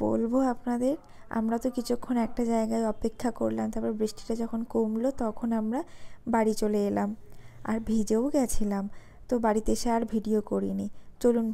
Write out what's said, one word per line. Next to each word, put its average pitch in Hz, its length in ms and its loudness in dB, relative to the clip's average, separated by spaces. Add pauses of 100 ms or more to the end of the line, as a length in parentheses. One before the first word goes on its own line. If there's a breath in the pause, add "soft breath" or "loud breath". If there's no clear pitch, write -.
বলবো 226 340 2 (160)
আপনাদের। 247 420 0 (340 loud breath)
আমরা 226 280 0
তো 262 180 0
কিছুক্ষণ 240 400 -2 (100)
একটা 240 180 -2
জায়গায় 226 440 2
অপেক্ষা 226 420 -2 (100)
করলাম, 220 320 0
তারপর 226 280 -2
বৃষ্টিটা 214 420 -4
যখন 226 180 -4 (120)
কমলো 226 360 0 (140)
তখন 226 260 -2 (120)
আমরা 220 200 -2 (480 loud breath)
বাড়ি 220 260 4
চলে 208 260 2 (100)
এলাম। 202 180 0 (640 loud breath)
আর 220 80 0 (100)
ভিজেও 220 360 2 (100)
গেছিলাম, 208 500 2 (440 loud breath)
তো 254 60 0 (100)
বাড়িতে 220 320 4
এসে 247 200 0
আর 233 60 2 (100)
ভিডিও 214 260 2 (120)
করিনি। 196 360 0 (360 soft breath)
চলুন 233 320 4